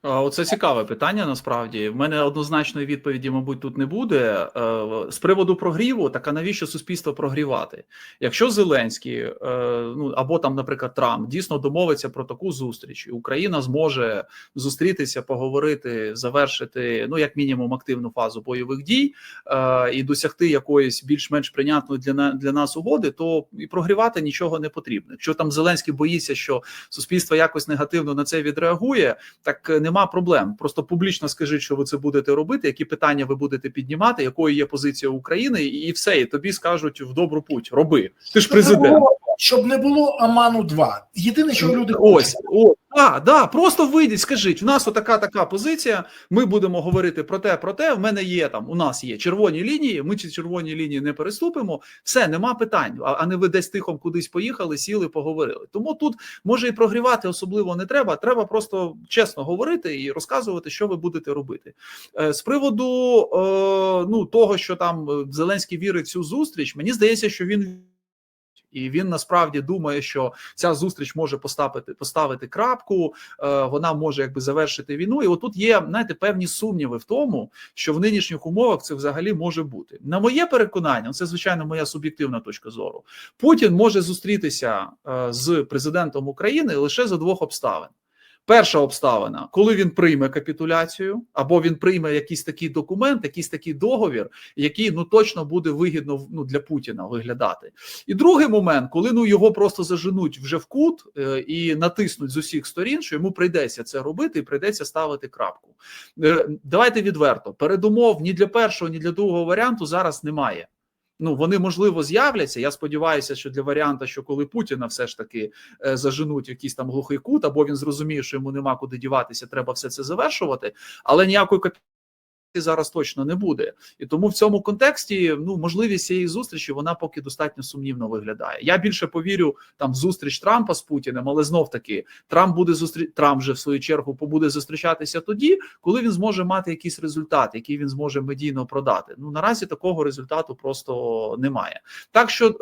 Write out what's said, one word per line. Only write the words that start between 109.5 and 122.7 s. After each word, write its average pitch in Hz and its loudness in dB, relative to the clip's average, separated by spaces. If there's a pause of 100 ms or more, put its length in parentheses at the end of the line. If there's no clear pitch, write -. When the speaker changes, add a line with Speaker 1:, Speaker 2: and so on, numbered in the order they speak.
Speaker 1:
зараз 165 -2
немає. 127 -4 (540)
Ну, 160 -2
вони, 170 2
можливо, 180 0
з'являться. 180 0
Я 139 0
сподіваюся, 147 -2
що 135 -12
для 131 -6
варіанта, 143 -2
що 127 -12
коли 143 -4
Путіна 139 -6
все 120 -6
ж - -14
таки, 110 -8 (340)
е, 135 0
заженуть 139 -4
в - -16
якийсь 135 -10
там 131 -8
глухий 139 -4
кут, 285 0
або 147 4
він 143 -2
зрозуміє, 143 -4
що 135 -8
йому 135 -6
нема 139 -2
куди 127 -10
діватися, 127 -4
треба 127 -4
все 127 -8
це 139 -10
завершувати, 160 -4 (320)
але 170 6
ніякої 190 4
капітуляції - -8 (540)
зараз 160 0